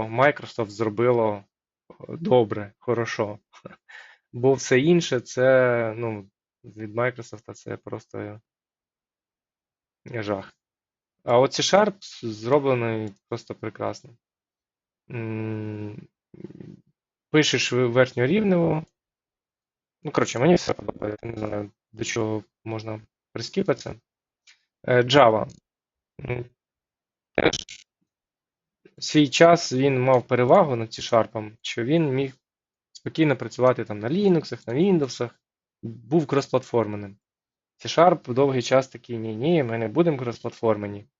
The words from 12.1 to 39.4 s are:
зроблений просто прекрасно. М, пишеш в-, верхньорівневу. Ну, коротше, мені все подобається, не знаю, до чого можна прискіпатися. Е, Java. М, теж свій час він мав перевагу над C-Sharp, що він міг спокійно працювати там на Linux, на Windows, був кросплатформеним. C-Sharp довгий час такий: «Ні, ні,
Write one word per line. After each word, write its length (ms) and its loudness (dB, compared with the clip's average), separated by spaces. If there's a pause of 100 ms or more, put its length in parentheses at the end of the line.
зроблений 880 0 (160)
просто 260 -10
прекрасно. 540 -8 (1000)
М, 1000 -8 (1200)
пишеш 420 0
в-, 160 0
верхньорівневу. 960 0 (1200)
Ну, 80 -8
коротше, 280 -2
мені 160 4
все 180 -2
подобається, 520 -8
не 120 -10
знаю, 340 -6 (200)
до 120 -10
чого 400 -2 (200)
можна 380 -8 (320)
прискіпатися. 640 -6 (880)
Е, 180 4
Java. 460 4 (720)
М, 260 -8 (880)
теж 300 -2 (1300)
свій 300 2
час 440 6
він 280 2
мав 260 4
перевагу 480 4
над 140 -6
C-Sharp, 600 -2 (100)
що 220 -6
він 300 0
міг 200 -4 (580)
спокійно 460 0
працювати 480 0
там 140 -8
на 100 -4
Linux, 580 0
на 60 -6
Windows, 560 0 (540)
був 440 -2
кросплатформеним. 880 -2 (600)
C-Sharp 540 2
довгий 280 2
час 260 2
такий: 300 -12
«Ні, 180 -8
ні, 280 0